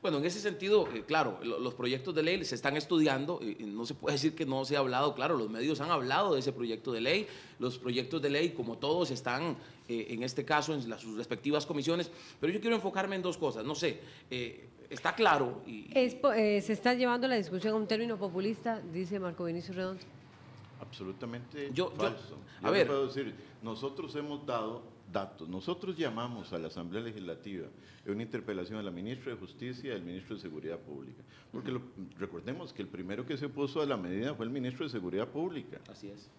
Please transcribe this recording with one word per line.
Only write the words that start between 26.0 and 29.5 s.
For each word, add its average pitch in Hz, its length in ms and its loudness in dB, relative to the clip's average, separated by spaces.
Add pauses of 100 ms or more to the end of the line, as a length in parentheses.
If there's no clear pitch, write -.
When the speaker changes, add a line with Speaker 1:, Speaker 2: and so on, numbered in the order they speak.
Speaker 3:
a 90 40 -2
la 80 100 -4
Asamblea 87 360 -6
Legislativa 95 640 -8 (380)
en 98 80 -2
una 220 100 -2
interpelación 104 560 -4
a 107 40 -4
la 101 80 -4
ministra 120 400 -6
de 113 60 -6
Justicia 123 560 -8